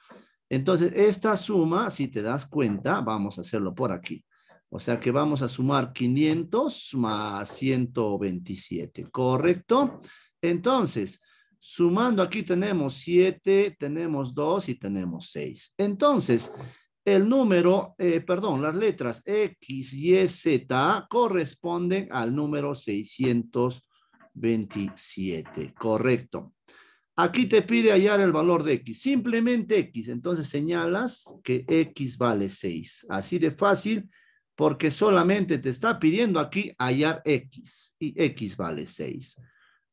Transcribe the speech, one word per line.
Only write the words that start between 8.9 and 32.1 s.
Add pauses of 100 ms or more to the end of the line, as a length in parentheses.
¿correcto? (400)
Entonces, (380)
sumando
aquí
tenemos
siete,
tenemos
dos
y
tenemos
seis.
Entonces, (540)
el
número,
eh,
perdón,
las
letras
X,
Y,
Z
corresponden
al
número
seiscientos (460)
veintisiete,
correcto. (600)
Aquí
te
pide
hallar
el
valor
de
X,
simplemente
X.
Entonces
señalas (100)
que
X